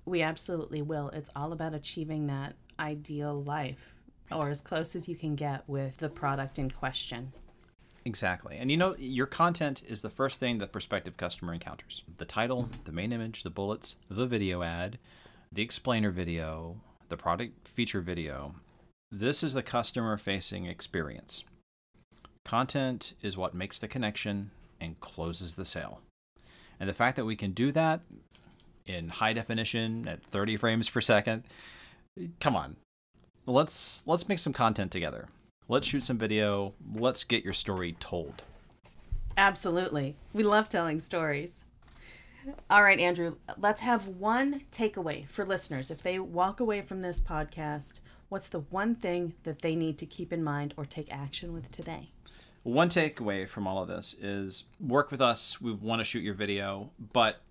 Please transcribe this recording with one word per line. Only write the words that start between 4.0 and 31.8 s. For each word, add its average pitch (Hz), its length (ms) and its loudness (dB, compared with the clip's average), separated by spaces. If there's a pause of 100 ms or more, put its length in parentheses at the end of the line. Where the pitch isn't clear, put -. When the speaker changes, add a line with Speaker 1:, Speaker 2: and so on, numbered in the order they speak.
Speaker 1:
or 156 180 -2
as 143 100 -2
close 165 360 -2
as 160 120 -8
you 170 80 -6
can 151 200 -2
get 139 320 -2
with 135 300 -4
the 156 120 -2
product 139 480 -2
in 135 140 0
question. 127 600 -6 (720)
Speaker 2:
Exactly. 90 520 -2
And 127 140 0
you 156 60 4
know, 180 200 4
your 131 280 0
content 160 600 2
is 110 160 -8
the 107 80 -6
first 135 300 0
thing 120 180 2
the 98 100 -2
prospective 95 500 -4
customer 87 360 -4
encounters. - 480 -10 (160)
The - 80 -8
title, 120 440 0 (160)
the 80 80 -10
main 95 180 -2
image, 113 320 -6
the 90 60 -4
bullets, 98 480 -4 (120)
the 107 160 0
video 98 380 0
ad, 87 340 -4 (540)
the 101 100 -2
explainer 113 480 2
video, 82 680 -4 (300)
the 87 80 -6
product 92 500 -2
feature 113 320 0
video. 80 560 -4 (560)
This 113 320 0
is 147 100 0
the 131 80 0
customer-facing 104 1040 -2
experience. 85 760 -6 (1000)
Content 131 760 0
is 95 140 -2
what 92 180 -2
makes 92 260 -6
the 110 80 -8
connection 104 640 -2 (280)
and 82 220 -8
closes 82 540 -6
the 92 100 -6
sale. - 360 -6 (760)
And 95 80 -2
the 95 60 0
fact 123 240 2
that 127 80 0
we 110 100 0
can 104 160 -2
do 120 220 2
that 160 280 4 (840)
in 85 240 -6
high 110 240 2
definition 113 720 -2
at - 160 -8
thirty 107 320 0
frames 113 340 2
per 117 120 0
second, 113 420 4 (960)